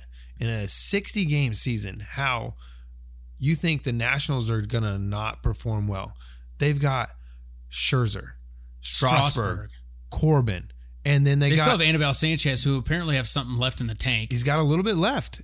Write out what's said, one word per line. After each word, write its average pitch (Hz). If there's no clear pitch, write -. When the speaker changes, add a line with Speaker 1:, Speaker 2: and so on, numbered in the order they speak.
Speaker 1:
in 113
a 107
sixty -
game 143
season 104
how 123
you 147
think 156
the 131
Nationals 123
are 110
gonna 104
not 104
perform 107
well. 98
They've 143
got 135
Scherzer, -
Strasburg, 135
Speaker 2:
Strasburg. 104
Speaker 1:
Corbin, 120
and 143
then 143
they 143
Speaker 2:
They 151
Speaker 1:
got 160
Speaker 2:
still 151
have 165
Anibal 156
Sanchez, 147
who 139
apparently 151
have 127
something 123
left 127
in 120
the 110
tank. 113
Speaker 1:
He's 120
got 143
a 160
little 156
bit 208
left, 214